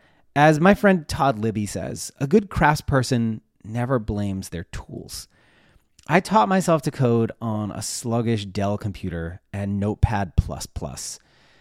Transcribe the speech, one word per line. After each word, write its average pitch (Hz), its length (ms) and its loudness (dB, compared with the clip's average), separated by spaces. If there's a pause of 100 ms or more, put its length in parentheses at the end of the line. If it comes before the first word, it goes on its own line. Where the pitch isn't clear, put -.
(360)
as 151 240 6
my 190 140 6
friend 190 340 2
Todd 135 320 0
Libby 107 260 -2
says, - 540 -8
a 147 80 -2
good 202 220 4
craftsperson 127 880 2 (240)
never 120 360 -2
blames 101 500 -4
their 82 160 -8
tools. - 640 -14 (800)
I 165 100 4
taught 202 300 4
myself 180 320 2
to 151 100 -4
code 117 400 2 (100)
on 107 300 -4
a - 100 -10
sluggish 113 680 -2
Dell 101 300 -2
computer 85 600 -8 (140)
and 101 260 -4
Notepad 101 560 0
plus - 300 -2
plus. - 540 -12 (420)